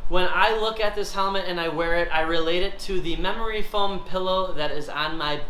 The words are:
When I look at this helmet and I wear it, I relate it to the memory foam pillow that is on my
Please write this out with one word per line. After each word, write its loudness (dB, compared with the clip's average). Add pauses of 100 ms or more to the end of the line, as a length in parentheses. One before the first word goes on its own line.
When 6
I 2
look -2
at 0
this -4
helmet -2
and -4
I -2
wear 0
it, 0
I 2
relate 0
it -2
to -2
the 0
memory 0
foam 0
pillow 0
that 2
is -2
on -4
my -4 (120)